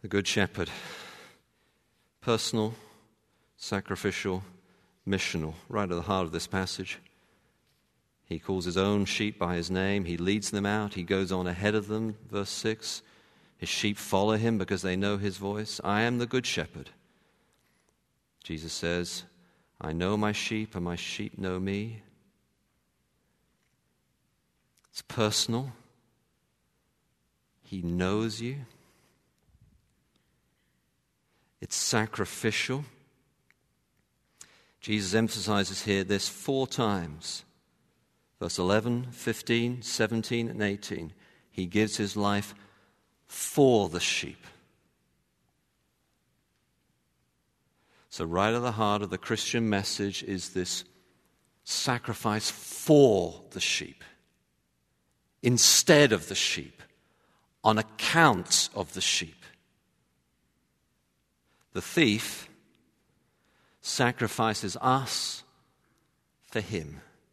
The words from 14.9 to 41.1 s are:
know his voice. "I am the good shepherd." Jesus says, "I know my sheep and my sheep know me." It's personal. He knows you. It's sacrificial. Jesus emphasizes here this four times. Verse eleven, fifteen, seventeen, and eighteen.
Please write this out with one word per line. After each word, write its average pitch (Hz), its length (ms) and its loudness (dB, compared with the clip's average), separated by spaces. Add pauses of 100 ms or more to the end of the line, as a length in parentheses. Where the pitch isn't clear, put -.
know 101 220 0
his 98 180 -4
voice. 101 480 -6
"I 104 180 2
am 120 160 0
the 120 80 -2
good 123 200 -2
shepherd." 76 420 -6 (1500)
Jesus 80 300 -8
says, 87 520 -4 (540)
"I 78 140 -6
know 90 240 0
my 104 160 0
sheep 110 420 -4
and 90 100 -4
my 87 120 -4
sheep - 400 -8
know 92 240 -4
me." 104 420 -4 (3000)
It's - 120 -14
personal. 95 680 0 (1900)
He 95 200 -8
knows 98 580 0
you. 123 180 -8 (3000)
It's - 140 -8
sacrificial. 113 1080 -2 (2000)
Jesus 101 340 -2
emphasizes 101 680 2
here 98 220 2
this 98 240 0
four 135 380 -2
times. 90 800 -4 (960)
Verse 87 200 -6
eleven, 113 520 2
fifteen, 120 680 -2
seventeen, 117 680 -2
and - 140 -4
eighteen. 101 520 -4 (360)